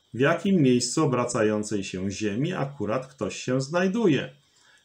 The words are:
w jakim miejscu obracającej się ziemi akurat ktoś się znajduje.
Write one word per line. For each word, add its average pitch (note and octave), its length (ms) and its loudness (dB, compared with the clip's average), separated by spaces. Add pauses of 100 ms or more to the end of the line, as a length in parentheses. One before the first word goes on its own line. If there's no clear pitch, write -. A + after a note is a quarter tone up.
(140)
w A2 60 -4
jakim E3+ 420 4
miejscu B2+ 420 4
obracającej A2 800 0
się F#2+ 280 -6
ziemi G#2+ 420 -2
akurat A#2+ 540 -6
ktoś - 280 -6
się B2+ 260 -2
znajduje. F3 680 0 (560)